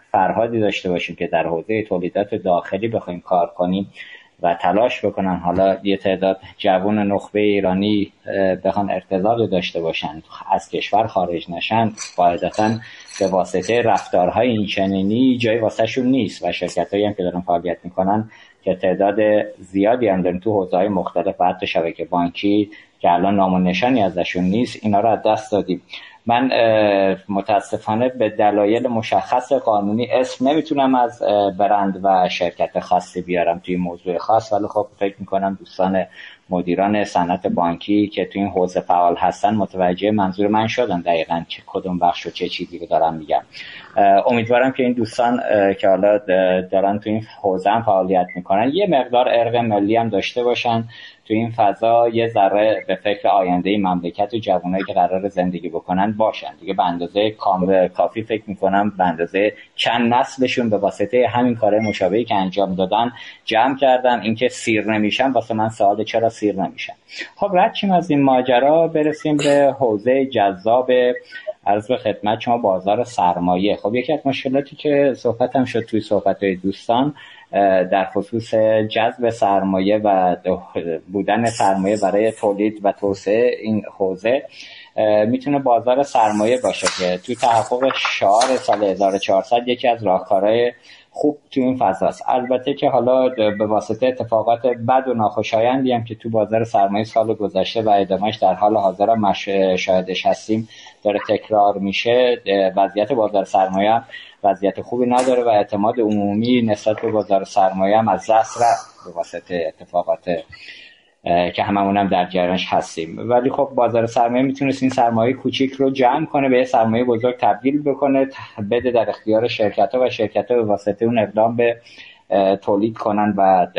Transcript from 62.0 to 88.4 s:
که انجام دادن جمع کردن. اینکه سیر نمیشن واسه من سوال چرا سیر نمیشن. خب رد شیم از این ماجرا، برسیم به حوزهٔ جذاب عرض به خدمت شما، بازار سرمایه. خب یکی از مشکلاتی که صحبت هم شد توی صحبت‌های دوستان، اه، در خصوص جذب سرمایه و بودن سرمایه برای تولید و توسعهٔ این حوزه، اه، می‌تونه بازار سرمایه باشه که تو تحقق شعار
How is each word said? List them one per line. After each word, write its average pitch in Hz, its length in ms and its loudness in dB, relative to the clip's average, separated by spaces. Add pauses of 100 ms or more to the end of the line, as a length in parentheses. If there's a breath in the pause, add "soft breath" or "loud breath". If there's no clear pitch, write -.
که 117 120 -4
انجام 95 400 -2
دادن 104 360 0 (340 loud breath)
جمع 123 320 2
کردن. 127 420 2
اینکه 113 280 -2
سیر 107 440 -2
نمیشن 107 400 0
واسه 117 220 -2
من 110 160 -2
سوال 110 340 0
چرا 113 260 0
سیر 104 260 -2
نمیشن. - 380 -8 (420 loud breath)
خب 202 180 -4
رد 190 200 2
شیم 196 180 -2
از 170 200 2
این 143 100 2
ماجرا، 135 640 4
برسیم 151 500 -2
به 143 420 4
حوزهٔ 123 460 2
جذاب 113 640 0 (760 loud breath)
عرض 104 200 0
به 127 100 0
خدمت 107 420 -2
شما، 120 180 0
بازار 101 460 0
سرمایه. 90 720 0
خب 104 200 -4
یکی 123 180 -2
از 143 120 -2
مشکلاتی 135 500 -4
که 143 420 2
صحبت 120 380 -2
هم 131 100 2
شد 117 160 -4
توی 110 200 -2
صحبت‌های 98 540 0
دوستان، 117 580 -2 (400 loud breath)
اه، 95 300 4
در 95 220 0
خصوص 113 500 -6 (340)
جذب 117 400 -2
سرمایه 98 680 2
و 95 380 2 (760)
بودن 101 340 0
سرمایه 101 520 0
برای 101 340 2
تولید 104 520 -2
و 98 80 2
توسعهٔ 101 600 0 (100)
این 107 240 -4 (120)
حوزه، 98 460 -2 (520 loud breath)
اه، 107 300 2
می‌تونه 131 340 -2
بازار 127 440 2
سرمایه 110 600 0
باشه 95 240 -2 (120)
که 90 180 -2
تو 120 160 -8
تحقق 123 640 0
شعار 120 640 2